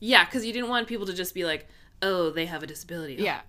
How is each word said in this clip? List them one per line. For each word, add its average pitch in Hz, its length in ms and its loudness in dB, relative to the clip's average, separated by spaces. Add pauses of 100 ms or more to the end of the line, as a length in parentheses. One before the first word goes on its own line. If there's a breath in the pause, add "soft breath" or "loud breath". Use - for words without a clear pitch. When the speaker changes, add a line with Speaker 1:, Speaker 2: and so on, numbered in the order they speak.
Speaker 1:
Yeah, 214 220 8
'cause 247 180 -4
you 226 80 -4
didn't 240 180 -4
want 233 180 0
people 220 180 -4
to 185 80 -4
just 180 220 -6
be 180 100 -2
like, 156 220 -2 (340 soft breath)
"Oh, 180 300 2
they 165 160 -2
have 156 160 -8
a 151 40 -10
disability." 151 480 -10
Speaker 2:
Yeah. 180 340 -2